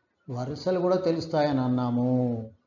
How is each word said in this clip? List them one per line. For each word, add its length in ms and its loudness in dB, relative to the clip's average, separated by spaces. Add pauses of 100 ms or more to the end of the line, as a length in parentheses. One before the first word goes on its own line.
(300)
వరుసలు 500 -4
కూడా 160 2
తెలుస్తాయని 640 0
అన్నాము. 880 0 (180)